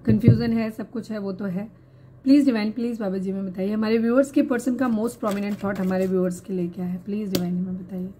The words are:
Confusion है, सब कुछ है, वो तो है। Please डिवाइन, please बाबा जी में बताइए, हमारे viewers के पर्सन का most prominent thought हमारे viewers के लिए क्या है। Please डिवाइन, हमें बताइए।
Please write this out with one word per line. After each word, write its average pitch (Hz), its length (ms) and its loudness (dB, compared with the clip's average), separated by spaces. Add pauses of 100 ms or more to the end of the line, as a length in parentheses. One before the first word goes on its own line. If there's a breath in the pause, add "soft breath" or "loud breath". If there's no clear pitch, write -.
Confusion 226 480 6
है, 226 180 0
सब - 200 -10
कुछ 220 200 -8
है, 214 60 -6
वो 196 160 -6
तो 202 120 -8
है। 196 220 -6 (560 loud breath)
Please 277 220 6
डिवाइन, 220 260 2
please 233 280 -4
बाबा 196 180 -2
जी 190 140 -4
में 196 140 -4
बताइए, 190 260 -4
हमारे 220 260 2
viewers 240 340 4
के 294 100 4
पर्सन 247 340 0
का 254 140 0
most 226 300 -2
prominent 202 360 -2
thought 196 240 -4
हमारे 185 280 0
viewers 185 320 0
के - 140 -10
लिए 180 140 -2
क्या 180 180 -8
है। 180 200 -6
Please 202 280 -6
डिवाइन, 180 240 0
हमें 185 200 -4
बताइए। 185 320 -8 (100)